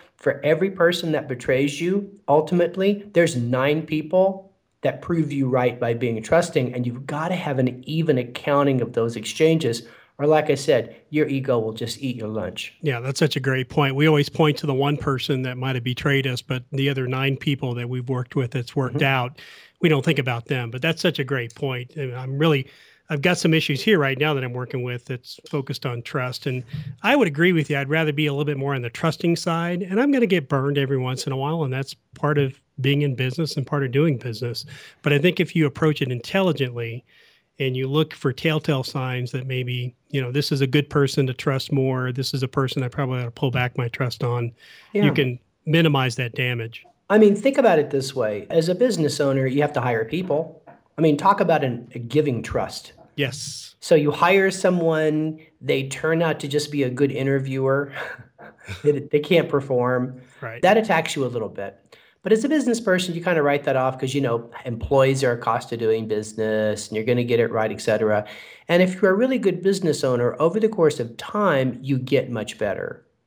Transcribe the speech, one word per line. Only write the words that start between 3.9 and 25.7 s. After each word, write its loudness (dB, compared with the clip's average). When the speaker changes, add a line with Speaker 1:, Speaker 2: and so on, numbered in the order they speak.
Speaker 1:
that -2
prove 0
you 0
right 2
by 0
being -2
trusting. 0
And -4
you've -8
gotta -4
have -2
an 0
even 0
accounting 0
of -4
those 0
exchanges. 0
Or -2
like 4
I 2
said, 0
your 2
ego 0
will -2
just -8
eat -4
your -8
lunch. -8
Speaker 2:
Yeah, -2
that's -6
such 0
a -4
great -2
point. 0
We 4
always 4
point 2
to -8
the -2
one 0
person -2
that -6
might -4
have -4
betrayed 0
us, -4
but -6
the 0
other -2
nine -2
people -4
that -6
we've -6
worked -6
with -2
that's -8
worked -2
Speaker 1:
Mm-hmm. 0
Speaker 2:
out, 0
we 4
don't 4
think 2
about -4
them. -4
But -8
that's -2
such 0
a -4
great -4
point. -6
And -6
I'm -6
really, 2
I've -4
got 2
some 4
issues 0
here 6
right 0
now 2
that -2
I'm -6
working -6
with -6
that's -10
focused -6